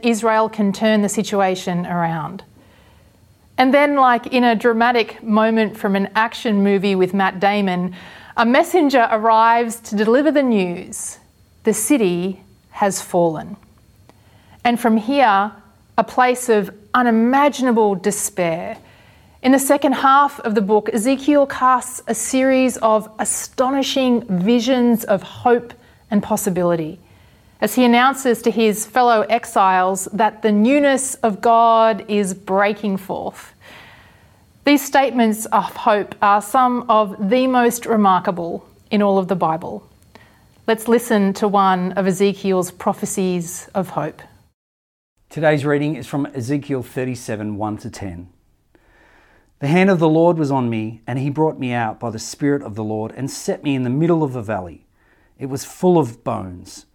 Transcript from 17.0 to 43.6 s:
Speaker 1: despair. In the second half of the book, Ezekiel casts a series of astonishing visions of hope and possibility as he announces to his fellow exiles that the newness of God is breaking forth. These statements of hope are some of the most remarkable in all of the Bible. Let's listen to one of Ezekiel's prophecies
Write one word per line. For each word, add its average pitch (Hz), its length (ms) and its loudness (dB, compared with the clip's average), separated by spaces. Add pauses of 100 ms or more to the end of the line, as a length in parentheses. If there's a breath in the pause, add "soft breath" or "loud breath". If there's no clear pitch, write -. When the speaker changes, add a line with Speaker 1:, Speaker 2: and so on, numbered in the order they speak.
Speaker 1:
despair. 185 840 -4 (680 soft breath)
In 262 80 4
the 269 80 6
second 277 340 0
half 269 480 2
of 220 140 -2
the 226 60 2
book, 208 300 0
Ezekiel 269 540 2
casts 254 600 0
a 226 80 -2
series 262 640 0
of 220 320 0 (100)
astonishing 262 1080 -2
visions 233 760 2
of 196 160 0
hope 240 520 -2 (360 soft breath)
and 208 140 0
possibility 175 760 -2 (640 soft breath)
as 214 140 -2
he 247 100 4
announces 247 560 2
to 233 100 0
his 220 340 0
fellow 240 360 2
exiles 190 880 0
that 214 300 -2
the 214 100 2
newness 269 640 2
of 208 240 -2
God 226 720 4
is 208 240 0
breaking 202 640 -2
forth. - 560 -10 (1120 loud breath)
These 285 180 4
statements 233 640 0
of - 300 -2
hope 208 460 0
are 208 200 4
some 247 480 0
of 214 400 0
the 254 160 2
most 247 400 0
remarkable 190 840 0 (220)
in 208 140 0
all 196 160 2
of 185 100 -2
the 196 60 0
Bible. 165 520 -4 (760 soft breath)
Let's 220 240 -2
listen 226 440 2
to 214 140 -2
one 185 460 0
of 190 140 -2
Ezekiel's 190 640 0
prophecies 185 1040 -6